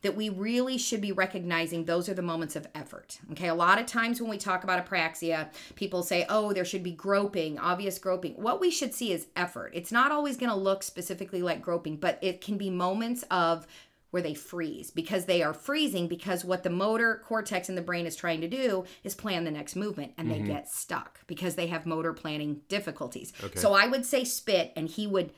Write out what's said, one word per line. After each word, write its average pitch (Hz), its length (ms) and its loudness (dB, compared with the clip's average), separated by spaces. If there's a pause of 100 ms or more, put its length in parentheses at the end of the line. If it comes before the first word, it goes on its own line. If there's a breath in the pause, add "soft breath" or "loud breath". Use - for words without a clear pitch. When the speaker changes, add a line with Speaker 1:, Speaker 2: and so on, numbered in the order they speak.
Speaker 1:
that 190 140 0
we 214 140 -2
really 240 500 0
should 233 200 0
be 202 120 -2
recognizing 170 720 0
those 175 240 2
are 190 60 -2
the 180 80 -2
moments 165 320 -2
of 151 180 -6
effort. - 460 -14 (140)
Okay, 170 160 -2
a 165 60 2
lot 175 220 8
of 240 80 0
times 233 340 0
when 226 120 -4
we 202 80 -4
talk 185 240 0
about 180 200 4
apraxia, 160 680 0 (260 loud breath)
people 185 260 -2
say, 175 260 2
"Oh, 208 260 2
there 180 120 2
should 185 160 -4
be 180 100 -4
groping, 196 680 0
obvious 185 400 0
groping." 185 340 -2
What 233 260 0
we 359 120 6
should - 240 -2
see 226 160 -2
is 170 240 -2
effort. 180 400 -4
It's 175 160 -6
not 254 200 6
always 294 260 0
gonna 240 200 0
look 190 240 2
specifically 180 640 -6
like 170 180 0
groping, 170 360 -2
but 170 260 0
it 180 180 0
can 208 160 -4
be 196 140 -2
moments 202 580 0
of 165 380 4 (440 loud breath)
where 180 100 0
they 156 140 -2
freeze - 560 -6
because 175 340 -2
they 175 180 4
are 156 100 2
freezing 214 540 0
because 175 380 -2
what 180 180 0
the 185 60 2
motor 220 580 2
cortex 208 400 -2
in 185 80 -4
the 175 60 -2
brain 170 240 -2
is 165 100 -6
trying 165 240 0
to 165 80 -2
do 208 380 0 (180 loud breath)
is 196 100 -6
plan 180 300 -2
the 160 80 -2
next 147 240 -6
movement, 185 420 -4
and 160 140 -2
Speaker 2:
Mm-hmm. 104 160 -2
Speaker 1:
they 101 60 0
get - 160 -6
stuck - 580 -6
because 175 280 -4
they 170 120 0
have 165 180 -4
motor 160 280 0
planning 151 560 -4
difficulties. 165 640 -6 (100)
Speaker 2:
Okay. - 160 -8
Speaker 1:
So 202 140 6
I 196 140 8
would 247 180 2
say 254 180 2
spit, 196 540 2
and 160 100 -2
he 214 180 -4
would 185 320 2